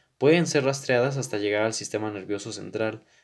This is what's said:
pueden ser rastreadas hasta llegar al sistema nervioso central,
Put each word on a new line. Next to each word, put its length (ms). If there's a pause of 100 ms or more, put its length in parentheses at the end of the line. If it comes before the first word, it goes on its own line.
(180)
pueden 300
ser 160
rastreadas 540
hasta 200
llegar 260
al 100
sistema 360
nervioso 420
central, 520 (200)